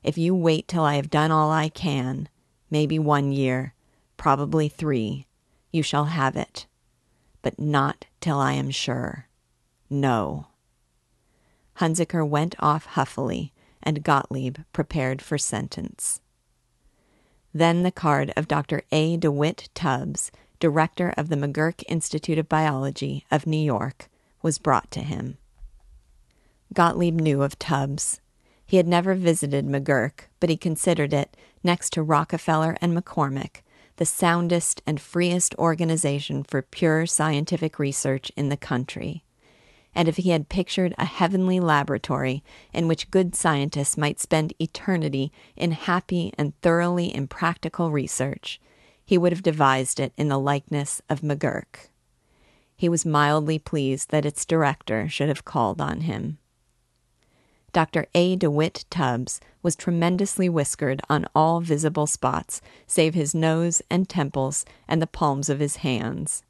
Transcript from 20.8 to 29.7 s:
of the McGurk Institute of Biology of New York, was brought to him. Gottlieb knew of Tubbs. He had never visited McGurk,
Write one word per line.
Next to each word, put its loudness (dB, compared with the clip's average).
of -2
the 0
McGurk -2
Institute -2
of -4
Biology -2
of 2
New 0
York, -2
was 0
brought 2
to -8
him. -6
Gottlieb 2
knew 2
of -2
Tubbs. -4
He 4
had 4
never 4
visited 2
McGurk, 0